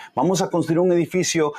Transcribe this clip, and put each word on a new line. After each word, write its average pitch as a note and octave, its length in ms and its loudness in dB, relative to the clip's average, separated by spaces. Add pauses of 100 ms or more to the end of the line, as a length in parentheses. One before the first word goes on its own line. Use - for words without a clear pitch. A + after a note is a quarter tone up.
(140)
Vamos E3 280 0
a F#3 80 -2
construir E3 300 0
un F3+ 120 4
edificio E3 680 0